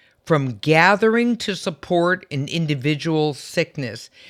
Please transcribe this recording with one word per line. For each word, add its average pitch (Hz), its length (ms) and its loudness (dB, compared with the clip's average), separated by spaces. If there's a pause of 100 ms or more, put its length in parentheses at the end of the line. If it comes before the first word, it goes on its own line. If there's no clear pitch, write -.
(240)
from 135 340 0
gathering 214 800 4
to 202 180 -4
support 175 760 -2
an 143 180 -4
individual's 151 880 -2
sickness. 139 720 -6 (200)